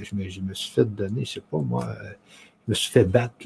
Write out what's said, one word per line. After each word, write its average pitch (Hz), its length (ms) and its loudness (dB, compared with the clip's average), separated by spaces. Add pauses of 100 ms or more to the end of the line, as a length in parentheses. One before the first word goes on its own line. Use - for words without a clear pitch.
je - 120 -8
me, 95 140 -4
je 92 120 -10
me 95 140 -6
suis - 160 -8
fait 127 140 4
donner, 107 400 -4
je - 80 -8
sais - 180 -12
pas 78 80 -2
moi, 62 300 -2
euh, - 220 -10 (560)
je 113 60 0
me - 20 0
suis - 160 -2
fait 120 140 8
battre 117 300 2 (120)